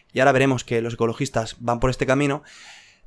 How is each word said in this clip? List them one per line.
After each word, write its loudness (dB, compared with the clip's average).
y -2
ahora 4
veremos 2
que -2
los -4
ecologistas -4
van -2
por 2
este -2
camino, 0